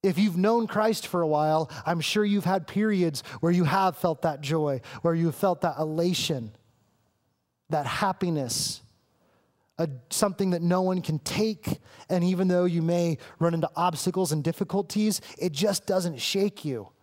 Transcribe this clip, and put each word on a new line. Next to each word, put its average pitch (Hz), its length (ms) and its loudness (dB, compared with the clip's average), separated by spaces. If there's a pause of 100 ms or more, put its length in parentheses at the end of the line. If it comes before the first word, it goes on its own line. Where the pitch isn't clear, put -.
If 180 160 2
you've 196 180 2
known 220 300 4
Christ 214 400 0
for 175 160 0
a 165 40 2
while, 156 440 2 (160)
I'm 165 160 0
sure 208 240 0
you've 202 180 2
had 180 220 0
periods 190 560 0 (180)
where 170 120 2
you 175 120 4
have 185 320 2
felt 165 260 0
that 151 200 -2
joy, 143 400 -2 (180)
where 170 140 2
you 165 180 2
felt 180 300 0
that 147 160 -2
elation, 156 760 -2 (1160)
that 147 160 0
happiness, 165 960 -2 (960)
a, 165 100 -2 (220)
something 196 400 0
that 175 100 0
no 175 220 2
one 185 180 0
can 160 200 -4
take. - 580 -4 (320)
And 175 120 2
even 185 260 2
though 180 180 4
you 170 160 2
may 170 340 2 (220)
run 170 160 2
into 165 200 0
obstacles 175 560 0
and 147 140 -2
difficulties, 202 760 -2 (160)
it 175 140 -2
just 185 340 -2
doesn't 175 320 0
shake 196 440 -2
you. 120 280 -6 (120)